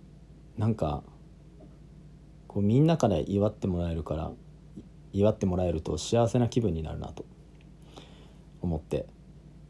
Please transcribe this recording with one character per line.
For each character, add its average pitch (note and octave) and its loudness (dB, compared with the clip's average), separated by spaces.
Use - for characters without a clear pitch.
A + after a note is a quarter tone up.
な G#2+ 0
ん A2+ 2
か、 D2 -2
こ G#2 2
う、 - 2
み A2 4
ん D#3 6
な E3 4
か B2+ 4
ら F#2 2
祝 G2 2
っ G#2+ -4
て - -4
も F2+ 0
ら E2+ -4
え - -4
る E2 -4
か - -6
ら、 D#2+ -6
祝 G2+ 4
っ G#2+ -2
て - -2
も F2+ 0
ら F#2 0
え F2 0
る D#2+ -2
と D#2 -4
幸 A#2 2
せ B2 0
な A#2+ 2
気 - -2
分 G#2+ 0
に D#2+ -4
な D2 -8
る D2+ -10
な D2+ -10
と - -14
思 E2+ -2
っ - -10
て - -6